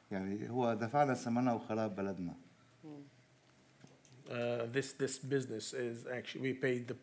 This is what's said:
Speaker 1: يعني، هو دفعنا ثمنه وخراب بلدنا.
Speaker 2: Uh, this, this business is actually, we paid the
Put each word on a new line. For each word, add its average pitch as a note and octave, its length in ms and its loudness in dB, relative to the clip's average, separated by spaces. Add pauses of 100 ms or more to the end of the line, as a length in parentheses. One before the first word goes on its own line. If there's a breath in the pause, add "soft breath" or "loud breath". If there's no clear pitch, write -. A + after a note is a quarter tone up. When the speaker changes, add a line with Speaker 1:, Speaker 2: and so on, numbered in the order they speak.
(100)
Speaker 1:
يعني، G2 400 -2
هو A#2+ 240 4
دفعنا B2+ 400 4
ثمنه A#2+ 400 2
وخراب A2 420 0
بلدنا. F#2 380 -2 (2000)
Speaker 2:
Uh, - 20 -4 (400)
this, C3+ 200 0
this C3+ 260 -2
business B2+ 560 -2
is A#2+ 320 -4
actually, B2 340 -6
we C3 120 0
paid B2+ 340 0
the - 160 -6